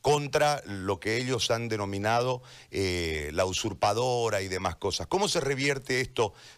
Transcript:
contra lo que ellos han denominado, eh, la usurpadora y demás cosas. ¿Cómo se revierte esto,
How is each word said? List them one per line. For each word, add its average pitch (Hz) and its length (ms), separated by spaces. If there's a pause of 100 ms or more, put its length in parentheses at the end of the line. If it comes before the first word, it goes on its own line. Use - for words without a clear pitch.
contra 147 640
lo 98 340
que 110 160
ellos 127 360
han 117 180
denominado, 110 720 (260)
eh, 82 600
la 92 140
usurpadora 107 960
y 95 80
demás 90 260
cosas. 90 320
¿Cómo 190 220
se 175 100
revierte 135 640
esto, 117 320 (240)